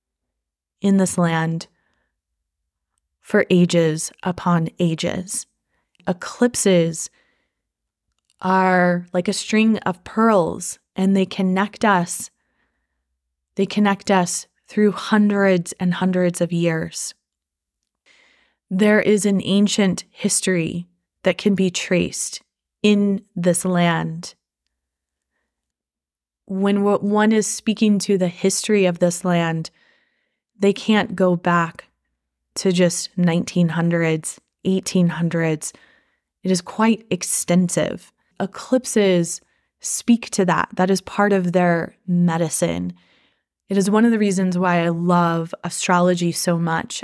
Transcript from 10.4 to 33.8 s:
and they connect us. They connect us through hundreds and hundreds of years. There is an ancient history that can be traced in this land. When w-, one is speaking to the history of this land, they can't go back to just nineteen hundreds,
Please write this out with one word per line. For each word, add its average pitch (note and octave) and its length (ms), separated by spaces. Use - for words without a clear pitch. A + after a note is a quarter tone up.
and G3 200
they F#3+ 100
connect F#3+ 600
us. F3+ 460
They E3+ 120
connect G3+ 420
us F#3 380
through G#3 260
hundreds G3+ 800
and F3+ 200
hundreds F3+ 480
of E3+ 100
years. E3+ 600
There G#3 280
is G#3 280
an G3 160
ancient G3 680
history F3 800
that F3+ 140
can G#3 160
be F#3 160
traced - 720
in G3+ 400
this F3 280
land. E3+ 720
When G3+ 320
w-, G3+ 200
one G#3 340
is G#3+ 140
speaking G#3 540
to G3+ 180
the F3+ 120
history F#3+ 560
of F3 120
this F3 260
land, E3 460
they G3 160
can't G3+ 420
go F3+ 200
back E3+ 500
to F#3+ 160
just F3 440
nineteen F3 540
hundreds, E3+ 680